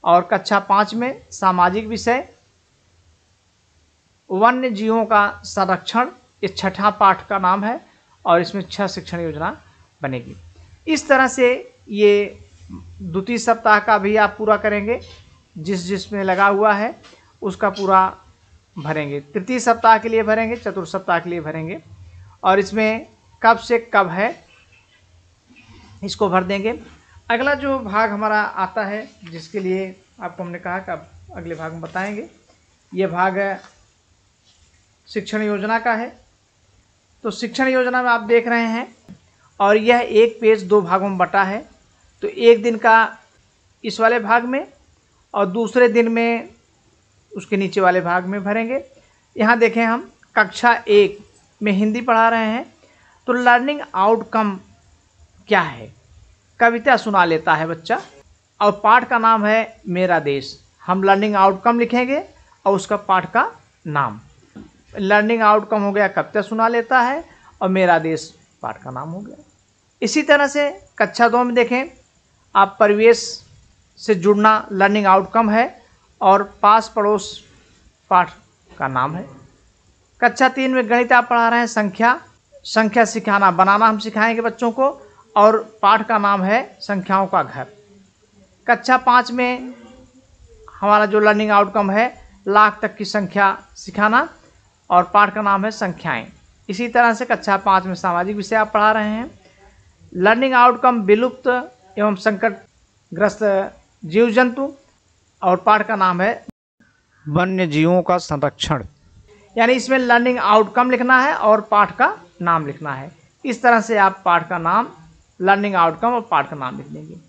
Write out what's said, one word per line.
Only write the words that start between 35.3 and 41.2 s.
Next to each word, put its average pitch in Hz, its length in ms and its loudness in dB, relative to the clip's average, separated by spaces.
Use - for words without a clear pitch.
योजना 214 380 -4
का 233 140 -2
है। 226 160 -6
तो 214 80 -6
शिक्षण 240 360 -4
योजना 254 340 0
में 247 80 -2
आप 233 140 0
देख 233 240 2
रहे 233 200 0
हैं 226 200 -6
और 202 180 4
यह 240 360 2
एक 220 280 4
पेज 220 220 4
दो 202 180 2
भागों 185 280 -2
में 190 80 -6
बटा 185 260 0